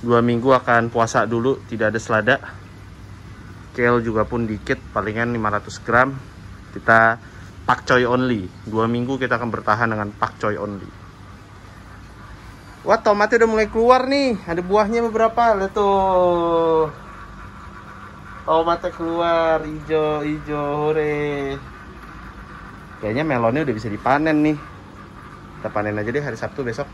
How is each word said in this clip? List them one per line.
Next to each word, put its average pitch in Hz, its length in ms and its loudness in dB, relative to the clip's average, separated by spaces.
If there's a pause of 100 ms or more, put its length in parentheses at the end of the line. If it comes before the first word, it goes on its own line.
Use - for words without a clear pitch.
dua 117 160 6
minggu 120 320 4
akan 117 400 4
puasa 113 320 2
dulu, 117 400 0
tidak 107 320 0
ada - 0 -
selada. 110 400 2 (1400)
Kale 120 320 2
juga 110 240 0
pun 120 160 -2
dikit, 107 320 -2 (160)
palingan 113 400 -2
lima 110 160 0
ratus 101 320 -6
gram. 127 320 4 (560)
Kita 113 480 4 (480)
pak - 240 0
choy 123 160 6
only. 123 400 2 (240)
Dua 110 160 2
minggu 120 320 0
kita 127 240 -2
akan 120 80 -4
bertahan 110 400 0
dengan 107 240 -2
pak - 240 -4
choy 104 240 -2
only. 101 240 -8 (2000)
Wah, 208 160 4
tomatnya 214 400 4
udah 226 100 6
mulai 220 220 2
keluar 247 340 6
nih. 269 380 2
Ada 170 160 -4
buahnya 202 480 2
beberapa. 226 480 4
Lihat 190 160 0
tuh. 175 1200 4 (1500)
Tomatnya 170 480 2
keluar, 165 720 0
ijo, 151 560 -2
ijo, 147 720 -2
hore. 147 640 -2 (1400)
Kayaknya 110 240 -2
melonnya 131 400 2
udah 139 80 -2
bisa 110 160 -4
dipanen 139 560 2
nih. 151 140 2 (1080)
Kita 107 80 -6
panen 104 240 -2
aja 107 160 -4
deh 139 80 0
hari 139 160 -6
Sabtu 110 240 -8
besok. 127 340 -4